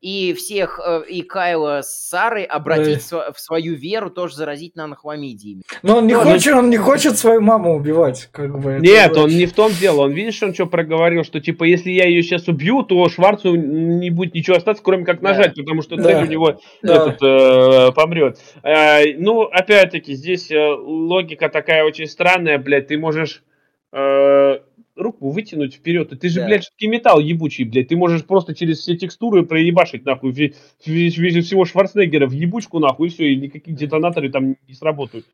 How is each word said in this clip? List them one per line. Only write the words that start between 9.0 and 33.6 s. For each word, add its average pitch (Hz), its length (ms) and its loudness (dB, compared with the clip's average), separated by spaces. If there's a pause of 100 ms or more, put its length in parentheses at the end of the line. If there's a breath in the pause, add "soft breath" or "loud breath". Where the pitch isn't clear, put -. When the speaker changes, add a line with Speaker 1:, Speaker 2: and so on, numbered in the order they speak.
Speaker 2:
да. 156 100 4
Speaker 3:
он 151 60 2
не 175 160 2
в 175 60 -6
том 214 180 2 (100)
дело. 165 220 2
Он, 139 100 2
видишь, 208 300 -6
он 196 100 -4
чё 180 140 -4
проговорил, 165 580 0
что, 156 160 -8
типа, 165 240 -6
если 175 280 2
я 185 140 4
её 175 160 4
щас 170 260 -4
убью, 175 340 0
то 180 260 2
Шварцу 190 460 2
не 170 560 -2
будет 175 240 -4
ничего 175 220 0
остаться, 208 260 -2
кроме 185 220 -2
как 170 160 -4
Speaker 1:
Да. 185 100 -4
Speaker 3:
нажать, 190 240 2
потому 151 280 -6
что 160 140 -10
Speaker 2:
Да. - 60 -4
Speaker 3:
цель 170 220 4
у - 20 -6
него, 160 320 0 (240 soft breath)
Speaker 2:
Да. 170 120 2 (140)
Speaker 3:
этот, 131 140 -6
э, 131 720 6
помрёт. 160 440 0 (260 soft breath)
Э, 151 540 4
ну, 220 240 0
опять-таки, 185 720 2
здесь, 175 360 -6
э, 156 80 0 (180)
логика 160 720 -4
такая 156 360 0
очень 156 240 -4
странная, 175 500 0
блядь, 139 300 -2
ты 151 100 -4
можешь, 156 440 -4 (500)
э, 139 680 2 (380)
руку 156 340 -8
вытянуть 156 460 -8
вперёд, 165 360 -4
и 139 40 -16
ты 180 120 -6
же, 175 120 -2
Speaker 1:
Да. 175 60 -4
Speaker 3:
блядь, 196 180 0
жидкий - 240 -10
металл 226 320 4
ебучий, 151 440 -4
блядь, 123 240 -2
ты 165 80 0
можешь 170 280 0
просто 185 300 -2
через 165 260 -4
все 175 160 -4
текстуры 190 480 -2
проебашить, 165 600 0
нахуй, 131 280 -4
ве-, 131 200 -4 (340 soft breath)
ве-, 165 240 -2
ве-, 170 320 -2
всего 185 220 0
Шварценеггера 175 600 0
в 127 60 -4
ебучку, 175 460 -6
нахуй, 147 300 0
и - 20 -6
всё, 170 140 -8
и 143 120 0
никакие 139 380 -12